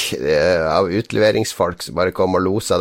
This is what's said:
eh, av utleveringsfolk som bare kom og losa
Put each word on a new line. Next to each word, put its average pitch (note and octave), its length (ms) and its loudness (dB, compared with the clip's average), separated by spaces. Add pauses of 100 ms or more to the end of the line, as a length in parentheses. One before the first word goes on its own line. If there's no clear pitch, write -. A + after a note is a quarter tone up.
(200)
eh, D#2 480 2
av F2 240 2
utleveringsfolk G#2+ 960 0
som - 100 -12
bare F2+ 160 0
kom F#2 240 0
og F#2 80 2
losa F#2+ 380 -2